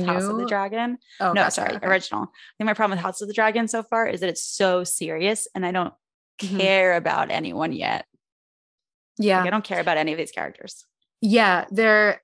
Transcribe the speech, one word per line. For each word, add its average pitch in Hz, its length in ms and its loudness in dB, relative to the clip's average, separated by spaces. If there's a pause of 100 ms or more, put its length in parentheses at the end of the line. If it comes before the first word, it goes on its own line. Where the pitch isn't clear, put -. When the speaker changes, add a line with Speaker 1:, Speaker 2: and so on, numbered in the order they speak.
Speaker 1:
with - 0 -
House 180 180 0
of 202 140 -4
the 240 60 -4
Speaker 2:
new? 240 40 -4
Speaker 1:
Dragon. 220 500 -4 (220)
Speaker 2:
Oh, 190 140 0
Speaker 1:
No, 196 80 4
Speaker 2:
gotcha. - 100 4
Speaker 1:
sorry, - 260 -4
Speaker 2:
Okay. 196 100 -6
Speaker 1:
original. 185 360 0
I - 340 -16
think 214 100 -4
my 214 80 2
problem 202 220 0
with 170 60 -4
House 190 180 -6
of 208 60 -8
the 208 60 -10
Dragon 220 340 2
so 226 160 -4
far 226 240 0
is 180 120 -4
that 185 100 -2
it's 160 140 -6
so 180 400 2
serious 175 720 -2
and 190 100 -2
I 180 60 -2
don't 180 220 -2 (480)
Speaker 2:
Mm-hmm. 196 160 -4
Speaker 1:
care 185 380 4
about 156 360 0
anyone 156 420 -4
yet. - 320 -4 (1120)
Speaker 2:
Yeah. 196 220 4
Speaker 1:
Like, 180 80 0
I - 20 -2
don't 208 160 2
care 175 160 -4
about 165 160 0
any 156 160 0
of 160 40 -6
these 160 140 -6
characters. - 540 -12 (340)
Speaker 2:
Yeah. 202 500 4
They're 214 540 4